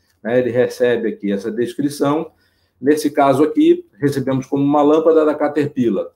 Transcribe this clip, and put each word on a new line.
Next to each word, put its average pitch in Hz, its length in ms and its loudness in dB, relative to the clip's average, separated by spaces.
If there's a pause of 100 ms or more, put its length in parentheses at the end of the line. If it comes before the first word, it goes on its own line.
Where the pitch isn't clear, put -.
(240)
né? 117 160 0
Ele 120 100 0
recebe 120 600 0
aqui 101 220 -4
essa 101 200 -4
descrição. 143 800 -4 (500)
Nesse 151 300 0
caso 139 320 2
aqui, 151 420 2 (140)
recebemos 135 480 -2
como 139 160 -2
uma 147 180 2
lâmpada 156 420 4
da 151 120 0
Caterpillar. 135 800 -2